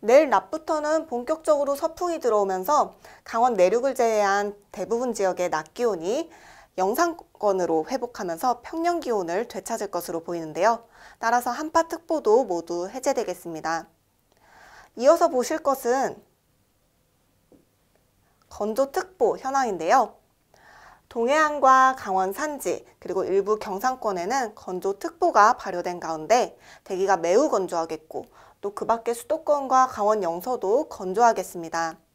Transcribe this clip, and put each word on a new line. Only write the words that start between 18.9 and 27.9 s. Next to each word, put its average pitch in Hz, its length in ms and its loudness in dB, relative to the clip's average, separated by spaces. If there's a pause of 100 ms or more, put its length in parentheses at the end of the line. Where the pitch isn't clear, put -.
현황인데요. 240 760 0 (960)
동해안과 262 880 4
강원 190 320 -2
산지 285 540 -6 (120)
그리고 185 280 -4
일부 196 340 0
경상권에는 214 960 -4
건조특보가 214 1000 2
발효된 175 420 -6
가운데 165 580 0 (280)
대기가 190 320 0
매우 190 320 4
건조하겠고 165 760 -4 (360)